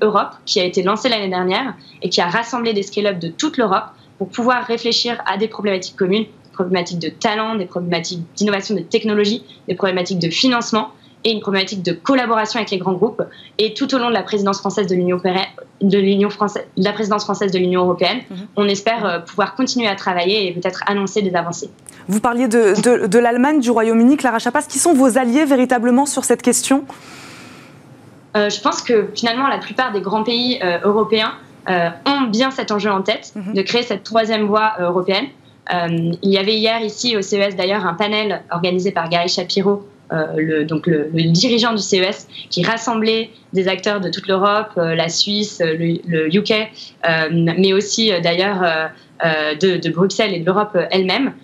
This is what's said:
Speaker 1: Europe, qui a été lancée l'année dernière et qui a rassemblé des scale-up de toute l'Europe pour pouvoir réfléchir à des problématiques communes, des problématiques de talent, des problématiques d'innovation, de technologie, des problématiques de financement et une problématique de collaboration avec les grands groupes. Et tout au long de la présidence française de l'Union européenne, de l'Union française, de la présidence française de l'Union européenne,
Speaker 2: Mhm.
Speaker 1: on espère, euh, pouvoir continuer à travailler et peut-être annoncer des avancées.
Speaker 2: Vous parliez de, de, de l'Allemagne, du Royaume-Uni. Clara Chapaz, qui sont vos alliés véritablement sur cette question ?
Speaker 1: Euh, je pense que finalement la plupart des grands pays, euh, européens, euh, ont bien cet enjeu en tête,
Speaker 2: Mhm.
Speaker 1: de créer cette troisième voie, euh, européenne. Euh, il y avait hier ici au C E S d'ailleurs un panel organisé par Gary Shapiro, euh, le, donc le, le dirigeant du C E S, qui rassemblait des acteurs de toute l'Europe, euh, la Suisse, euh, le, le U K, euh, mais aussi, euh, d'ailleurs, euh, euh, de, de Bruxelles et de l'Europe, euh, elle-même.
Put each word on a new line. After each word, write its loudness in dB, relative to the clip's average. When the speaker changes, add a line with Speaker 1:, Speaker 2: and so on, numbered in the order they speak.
Speaker 1:
Europe, 2
qui -2
a 2
été 0
lancée 0
l'année -2
dernière -2
et -6
qui 0
a 0
rassemblé -2
des -2
scale-up -2
de -6
toute -4
l'Europe 0
pour -6
pouvoir 0
réfléchir -2
à -2
des 0
problématiques -4
communes, 0
des -16
problématiques -2
de -6
talent, -2
des -4
problématiques -4
d'innovation, 0
de -2
technologie, 0
des -4
problématiques -2
de 0
financement 0
et 2
une -4
problématique -2
de -2
collaboration 0
avec -4
les -2
grands -2
groupes. 0
Et 0
tout -2
au 2
long 0
de 2
la 0
présidence 0
française -2
de 0
l'Union 2
européenne, 0
de 4
l'Union 4
française, -4
de 2
la 2
présidence -2
française -2
de 0
l'Union 2
européenne, 0
Speaker 2:
Mhm. -12
Speaker 1:
on 2
espère, 0
euh, -2
pouvoir -4
continuer 0
à 0
travailler 0
et -6
peut-être -4
annoncer 0
des 0
avancées. -4
Speaker 2:
Vous 2
parliez 2
de, 4
de, 4
de 6
l'Allemagne, 4
du 2
Royaume-Uni. 6
Clara 0
Chapaz, 0
qui -6
sont 4
vos 6
alliés 4
véritablement 4
sur -4
cette 2
question ? 2
Speaker 1:
Euh, 2
je -6
pense -2
que 2
finalement 0
la -2
plupart -4
des -2
grands -2
pays, 0
euh, 0
européens, 2
euh, 2
ont 2
bien 0
cet -6
enjeu 0
en 0
tête, -4
Speaker 2:
Mhm. -8
Speaker 1:
de 2
créer 0
cette -6
troisième 0
voie, 2
euh, -2
européenne. 0
Euh, 0
il 2
y 4
avait 0
hier 2
ici -2
au 0
C -2
E 2
S 0
d'ailleurs 0
un 0
panel -2
organisé 0
par -2
Gary 0
Shapiro, 0
euh, 0
le, 0
donc -4
le, 2
le 2
dirigeant 2
du -2
C 0
E 2
S, -4
qui -2
rassemblait -2
des 0
acteurs -2
de -4
toute -8
l'Europe, 2
euh, 0
la 0
Suisse, -2
euh, 2
le, 0
le 0
U 4
K, 0
euh, 0
mais 4
aussi, 0
euh, 0
d'ailleurs, 0
euh, 0
euh, 0
de, 2
de -4
Bruxelles 0
et -4
de -6
l'Europe, 0
euh, 2
elle-même. 0